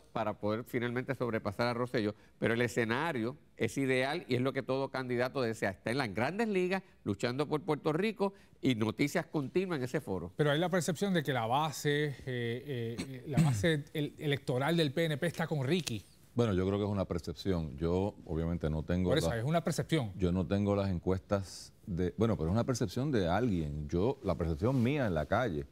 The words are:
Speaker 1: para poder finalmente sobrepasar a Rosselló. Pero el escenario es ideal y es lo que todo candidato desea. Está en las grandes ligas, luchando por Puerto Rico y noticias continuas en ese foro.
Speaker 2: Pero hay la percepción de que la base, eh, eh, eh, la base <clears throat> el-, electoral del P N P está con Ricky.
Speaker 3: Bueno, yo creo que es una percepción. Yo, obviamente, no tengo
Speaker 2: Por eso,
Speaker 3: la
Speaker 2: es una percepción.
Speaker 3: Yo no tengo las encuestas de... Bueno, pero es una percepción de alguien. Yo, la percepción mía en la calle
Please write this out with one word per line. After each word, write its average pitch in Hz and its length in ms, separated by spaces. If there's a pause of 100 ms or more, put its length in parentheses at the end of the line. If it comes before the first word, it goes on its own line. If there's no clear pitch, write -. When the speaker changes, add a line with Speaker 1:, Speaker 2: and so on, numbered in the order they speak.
(120)
Speaker 1:
para 107 220
poder 107 300
finalmente 123 500
sobrepasar 113 520
a 120 80
Rosselló. 117 400 (240)
Pero 113 140
el 117 80
escenario 123 760 (200)
es - 220
ideal 135 500
y 123 60
es 123 80
lo 131 100
que 135 100
todo 131 280
candidato 127 500
desea. 113 300
Está 101 200
en 131 80
las 120 140
grandes 165 360
ligas, 185 340 (220)
luchando 123 440
por 147 140
Puerto 143 320
Rico 196 400 (260)
y 131 140
noticias 131 500
continuas 165 540
en 123 60
ese 156 180
foro. 90 340
Speaker 2:
Pero 147 140
hay 143 80
la 175 100
percepción 185 460
de 165 80
que 135 100
la 117 140
base, 147 600
eh, 135 60 (120)
eh, 120 720
eh, 131 300
la 147 140
base 147 460
<clears throat> - 60
el-, 151 240
electoral 143 580
del 151 160
P 165 140
N 156 100
P 175 100
está 165 200
con 143 200
Ricky. 143 380 (300)
Speaker 3:
Bueno, 117 200
yo 92 120
creo 98 120
que 104 60
es 101 60
una 95 140
percepción. 85 720
Yo, 90 380 (100)
obviamente, 82 460
no 78 120
tengo 90 280
Speaker 2:
Por - 80
eso, 82 100
Speaker 3:
la 117 80
Speaker 2:
es 113 80
una 165 180
percepción. 147 540
Speaker 3:
Yo 87 160
no 92 140
tengo 101 280
las 98 140
encuestas 95 840 (100)
de... 87 320
Bueno, 104 220
pero 78 100
es 87 40
una 113 120
percepción 127 480
de 95 160
alguien. 82 580
Yo, 92 360
la 90 120
percepción 85 480
mía 131 240
en 95 60
la 76 140
calle 92 460